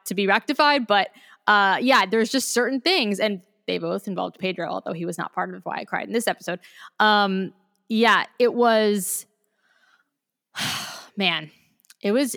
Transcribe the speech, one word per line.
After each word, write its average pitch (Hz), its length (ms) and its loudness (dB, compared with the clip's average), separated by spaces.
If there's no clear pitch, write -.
to - 80 -8
be 190 140 0
rectified. 285 580 2
But, 202 240 2
uh, 196 340 4
yeah, 247 240 4
there's 226 240 0
just - 240 -2
certain 247 280 0
things, 233 380 0
and 202 220 -2
they 180 140 -2
both 175 280 -4
involved 180 320 -6
Pedro, 180 300 -6
although - 240 -6
he 165 120 -6
was 175 120 -6
not - 160 -8
part 185 220 -6
of 185 100 -20
why 147 140 -6
I 196 60 -10
cried - 200 -8
in 196 80 -8
this 233 140 -2
episode. 180 320 -6
Um, 202 540 2
yeah, 214 380 4
it 240 160 2
was, 220 720 2
<sighs> - 40 -14
man, 165 320 0
it 202 100 0
was, 254 260 0